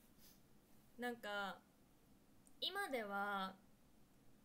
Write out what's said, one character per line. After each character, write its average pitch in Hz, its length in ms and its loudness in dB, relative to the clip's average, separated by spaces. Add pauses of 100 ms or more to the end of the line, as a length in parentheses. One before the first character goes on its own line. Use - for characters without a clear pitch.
(960)
な 240 140 2
ん 233 60 -2
か、 202 420 0 (1000)
今 381 300 2
で 247 140 2
は、 202 520 2 (880)